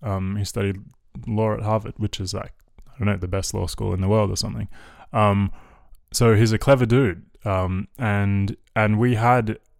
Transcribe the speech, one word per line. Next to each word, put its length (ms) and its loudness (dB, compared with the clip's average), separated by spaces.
Um, 340 -4
he 80 -2
studied 340 -2
law 280 0
at 80 -6
Harvard, 360 -2
which 220 -4
is, 140 -6
like, 180 -10
I 100 -20
don't 100 -2
know, 100 0
the 100 -6
best 260 -4
law 140 -4
school 260 -4
in 80 -2
the 80 0
world 220 2
or 40 -4
something. 320 -6
Um, 380 2
so 240 4
he's 160 4
a 60 2
clever 280 4
dude. 380 2
Um, 420 -2
and, 600 0
and 240 2
we 160 4
had, 440 2